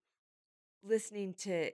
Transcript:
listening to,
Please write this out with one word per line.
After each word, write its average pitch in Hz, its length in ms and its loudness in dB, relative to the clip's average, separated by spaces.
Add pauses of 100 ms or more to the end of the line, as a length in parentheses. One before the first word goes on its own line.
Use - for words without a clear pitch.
(840)
listening 202 520 0
to, 170 400 0